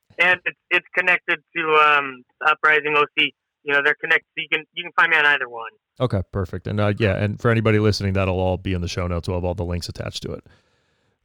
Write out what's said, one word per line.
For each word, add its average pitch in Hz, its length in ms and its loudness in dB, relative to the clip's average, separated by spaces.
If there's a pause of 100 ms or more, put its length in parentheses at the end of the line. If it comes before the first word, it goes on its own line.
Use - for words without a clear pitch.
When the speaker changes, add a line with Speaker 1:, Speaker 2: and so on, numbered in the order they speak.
(200)
Speaker 1:
And 180 260 2
it's, 160 120 -6 (140)
it's 175 140 0 (120)
connected 180 420 0 (160)
to, 160 200 0
um, 143 480 4 (220)
Uprising 151 520 2
O 147 60 6 (140)
C. 143 160 0 (300)
You 143 100 -2
know, 143 100 2
they're 147 180 2
connected. 160 240 0 (120)
So 165 40 -6
you 156 100 -12
can, 156 220 -2
you 170 100 -12
can 170 100 -14
find 170 180 2
me 160 60 4
on 147 80 4
either 139 220 2
one. 113 240 -14 (280)
Speaker 2:
Okay, 113 220 0 (100)
perfect. 92 360 -6
And, 104 120 -2
uh, 104 180 2
yeah, 98 180 2
and 104 240 -2
for 120 120 2
anybody 110 280 4
listening, 104 340 -2
that'll 95 260 0
all 92 180 0
be 95 160 -6
in 87 80 -2
the 85 60 -4
show 90 200 -6
notes. 87 200 -4
We'll 90 100 -2
have 87 80 -4
all 90 100 -2
the 87 100 -6
links 87 240 -6
attached - 340 -10
to - 100 -8
it. - 120 -14 (800)